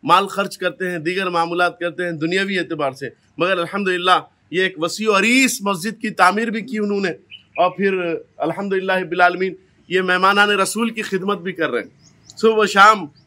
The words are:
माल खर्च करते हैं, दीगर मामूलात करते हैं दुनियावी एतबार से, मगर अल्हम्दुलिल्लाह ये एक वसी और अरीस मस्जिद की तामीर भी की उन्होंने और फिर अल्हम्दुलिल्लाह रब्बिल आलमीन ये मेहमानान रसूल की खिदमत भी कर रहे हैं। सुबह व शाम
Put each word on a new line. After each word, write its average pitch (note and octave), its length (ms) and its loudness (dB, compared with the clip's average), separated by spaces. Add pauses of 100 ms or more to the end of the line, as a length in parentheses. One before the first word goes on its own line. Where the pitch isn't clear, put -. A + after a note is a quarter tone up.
माल F3+ 240 4
खर्च G3 280 -6
करते F#3 280 -4
हैं, F3 180 -4
दीगर F#3 280 -2
मामूलात F3 500 0
करते F3 240 -4
हैं E3+ 140 -6
दुनियावी F#3+ 400 -2
एतबार D3+ 340 -4
से, B2+ 180 -12 (300)
मगर F#3 180 0
अल्हम्दुलिल्लाह F3+ 640 0 (300)
ये F3+ 140 0
एक F#3 140 -4
वसी F3 260 -4
और G#3+ 100 4
अरीस A#3+ 480 2
मस्जिद G3 320 -4
की G#3+ 160 -8
तामीर G3+ 380 2
भी G#3+ 120 -6
की G3 180 -8
उन्होंने G3+ 340 -2 (420)
और F3+ 140 4
फिर F#3+ 240 -2 (460)
अल्हम्दुलिल्लाह F#3+ 580 -2
रब्बिल F3+ 240 0
आलमीन F3+ 340 2 (320)
ये - 140 0
मेहमानान F#3+ 560 4
रसूल G#3+ 320 -2
की A3 140 -10
खिदमत G3 360 -2
भी F#3 120 -8
कर D#3+ 180 -2
रहे A#2+ 120 -2
हैं। - 80 -12 (400)
सुबह A3 240 2
व G#3+ 140 4
शाम G3+ 400 6 (180)